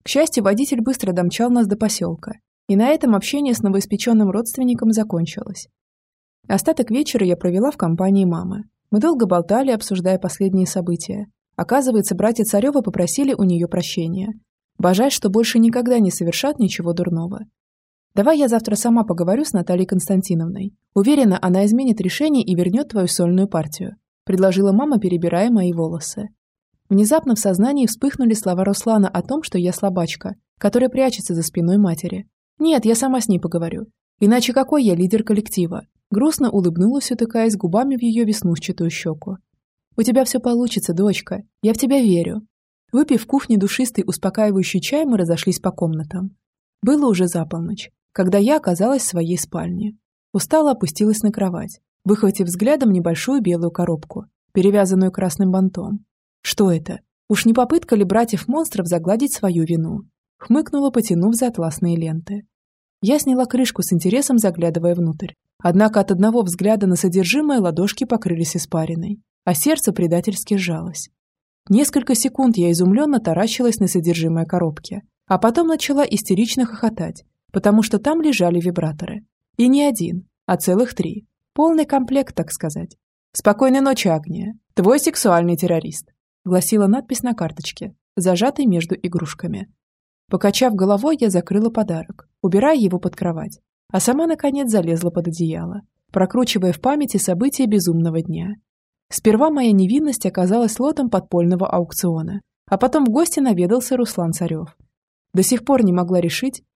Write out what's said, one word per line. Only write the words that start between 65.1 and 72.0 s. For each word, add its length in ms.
Однако 420
от 120
одного 300
взгляда 440
на 80
содержимое 640
ладошки 460
покрылись 520
испариной, 640
а 100
сердце 380
предательски 640
сжалось. 540
Несколько 460